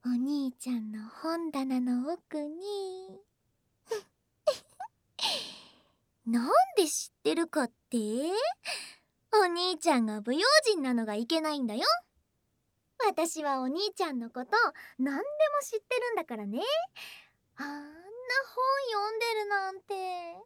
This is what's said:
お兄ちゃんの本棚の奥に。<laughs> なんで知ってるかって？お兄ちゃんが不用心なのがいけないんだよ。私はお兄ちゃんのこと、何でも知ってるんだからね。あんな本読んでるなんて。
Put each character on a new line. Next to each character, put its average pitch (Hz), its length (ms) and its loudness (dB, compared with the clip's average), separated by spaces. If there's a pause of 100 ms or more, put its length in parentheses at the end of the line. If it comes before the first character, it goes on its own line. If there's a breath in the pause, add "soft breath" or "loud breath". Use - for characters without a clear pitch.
お 247 40 0
兄 262 500 0
ち 254 120 -6
ゃ - 20 2
ん 220 200 -4
の 214 160 -10
本 330 440 -4
棚 262 280 0
の 247 320 0
奥 349 300 -6
に。 381 800 -8 (680)
<laughs> 427 140 -4 (2250 loud breath)
な 233 200 0
ん 349 60 2 (240)
で 349 120 4
知 - 300 -4
っ - 40 -20
て 311 120 2
る 320 140 0
か 294 160 0
っ 240 80 -6 (180)
て？ 240 80 0 (1300 loud breath)
お 427 120 8
兄 349 340 0
ち 339 120 2
ゃ 269 80 6
ん 226 80 4
が 214 160 -4
不 233 120 0
用 359 120 4 (180)
心 403 180 2
な 254 120 2
の 233 100 2
が 214 100 -2
い 226 120 -2
け 320 140 2
な 311 100 0
い 294 80 -2
ん 254 80 0
だ 208 80 -2
よ。 285 100 0 (1200)
私 330 380 0
は 277 180 0
お 254 80 -2
兄 381 260 -2
ち - 80 -2
ゃ 330 80 0
ん 262 80 -4
の 233 120 -6
こ 247 140 -8
と、 247 60 -8 (480 loud breath)
何 277 200 0
で 381 40 -2
も 508 40 -4 (360)
知 466 140 -6
っ 427 40 0
て 508 180 -2
る 480 140 0
ん - 20 -2
だ 349 100 0
か 233 120 -8
ら 208 100 -6
ね。 226 160 -2 (960 loud breath)
あ 277 80 -8
ん - 20 -6
な 285 80 -8 (720)
本 - 180 -2 (280)
読 427 240 -2
ん - 20 -2
で 453 160 0
る 427 120 -2
な 392 260 -2
ん 381 100 -14
て。 359 640 -8